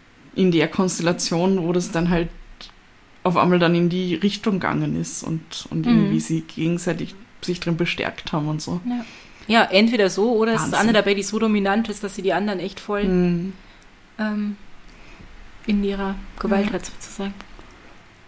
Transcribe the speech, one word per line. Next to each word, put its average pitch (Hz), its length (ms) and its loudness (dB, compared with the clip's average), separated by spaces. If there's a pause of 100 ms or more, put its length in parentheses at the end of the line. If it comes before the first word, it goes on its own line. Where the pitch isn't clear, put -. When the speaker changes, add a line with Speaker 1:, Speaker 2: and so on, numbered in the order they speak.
(360)
Speaker 1:
in 185 160 4
der 160 160 4
Konstellation, 175 960 0
wo 170 80 0
das 175 200 0
dann 180 180 0
halt 170 180 2 (960)
auf 175 140 2
einmal 175 220 6
dann 170 160 4
in 175 120 4
die 175 280 -2
Richtung 202 400 0
gegangen 151 440 -2
ist - 240 -6
und, - 460 -8
und 160 160 -2
Speaker 2:
Mhm. 240 60 4
Speaker 1:
irgendwie 208 280 4
sie 160 220 -2
gegenseitig 165 760 -4 (260)
sich 175 200 -4
drin 170 160 0
bestärkt - 560 -4
haben 151 160 -2
und 156 120 -4
so. 180 240 -6
Speaker 2:
Ja. 240 200 -4 (400)
Ja, 220 260 4
entweder 214 380 4
so 208 240 0
oder 220 200 2
es - 100 2
ist 147 80 -2
Speaker 1:
Wahnsinn. 208 180 4
Speaker 2:
eine 226 40 4
dabei, 202 200 4
die 196 100 -2
so 214 140 -4
dominant 214 520 2
ist, 202 140 -8
dass 196 120 -8
sie 196 60 -10
die 180 120 2
anderen 196 260 -2
echt 190 200 -8
voll 202 240 -4
Speaker 1:
Mhm. 180 500 2 (680)
Speaker 2:
Ähm, 208 360 -4 (1120)
in 202 180 2
ihrer 196 320 -2 (240)
Gewalt 208 280 2
Speaker 1:
Ja. 233 60 -6
Speaker 2:
hat, 185 120 -4
sozusagen. - 480 -10 (960)